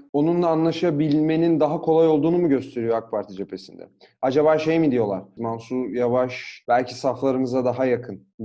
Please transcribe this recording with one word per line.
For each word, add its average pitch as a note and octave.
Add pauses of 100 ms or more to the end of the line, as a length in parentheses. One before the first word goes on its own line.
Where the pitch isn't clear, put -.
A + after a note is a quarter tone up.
(120)
onunla E3+
anlaşabilmenin D#3+
daha D3+
kolay D#3+
olduğunu D#3
mu F3
gösteriyor A#2
ak A2+
Parti G#2
cephesinde? F#2 (340)
Acaba D3
şey D#3+
mi D#3
diyorlar? G#2 (140)
"Mansur A#2
Yavaş B2
belki B2
saflarımıza C3
daha B2+
yakın." A2 (100)